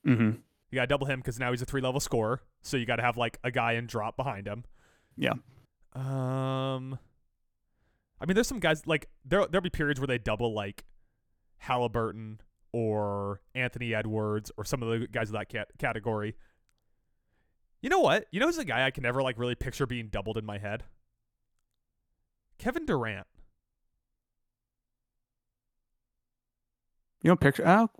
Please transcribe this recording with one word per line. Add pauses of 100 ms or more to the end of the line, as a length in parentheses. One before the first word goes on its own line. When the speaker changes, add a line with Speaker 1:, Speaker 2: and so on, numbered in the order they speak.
Speaker 1:
Mm-hmm. (420)
Speaker 2:
You
gotta
double
him
'cause
now
he's
a
three-level
scorer, (200)
so
you
gotta
have,
like,
a
guy
in
drop
behind
him. (500)
Speaker 1:
Yeah. (600)
Speaker 2:
Um, (1200)
I
mean,
there's
some
guys,
like, (180)
there,
there'll
be
periods
where
they
double,
like, (800)
Halliburton (320)
or (140)
Anthony
Edwards
or
some
of
the
guys
of
that
cat-,
category. (1500)
You
know
what?
You
know
who's
a
guy
I
can
never,
like,
really
picture
being
doubled
in
my
head? (1700)
Kevin
Durant. (4000)
Speaker 1:
You
don't
picture,
oh, (100)